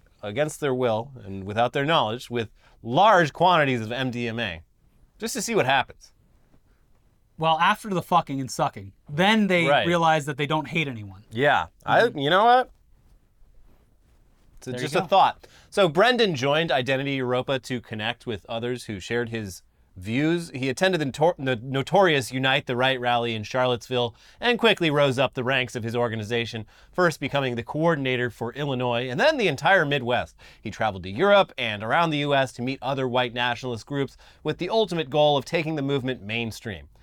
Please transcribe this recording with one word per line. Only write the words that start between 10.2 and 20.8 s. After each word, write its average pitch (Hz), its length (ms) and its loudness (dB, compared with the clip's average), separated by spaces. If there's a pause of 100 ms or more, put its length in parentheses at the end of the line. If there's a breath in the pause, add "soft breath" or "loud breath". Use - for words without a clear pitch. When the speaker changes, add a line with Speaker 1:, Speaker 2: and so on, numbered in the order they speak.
Speaker 2:
that 143 120 -6
they 151 100 -2
don't 156 200 -2
hate 160 220 -2
anyone. 104 420 -12
Speaker 1:
Yeah. 117 360 2 (180)
I, 131 180 4
Speaker 2:
Mm-hmm. 220 160 0
Speaker 1:
you 139 100 0
know 190 140 4
what? 247 280 4 (1900)
It's - 100 -20
a, 127 40 -8
Speaker 2:
There 123 100 -8
you 147 40 -4
Speaker 1:
just 147 100 -4
a 180 60 2
Speaker 2:
go. - 60 -2
Speaker 1:
thought. 170 400 2 (220 soft breath)
So 196 180 2
Brendan 214 480 4
joined 143 360 0
Identity 139 440 0
Europa 127 440 -2
to 123 200 -6
connect 110 460 -8
with 104 240 -8
others 120 360 -6
who 104 140 -8
shared 117 300 -4
his 110 320 -8 (340)
views. 151 580 -2
He 131 160 -4
attended 180 320 0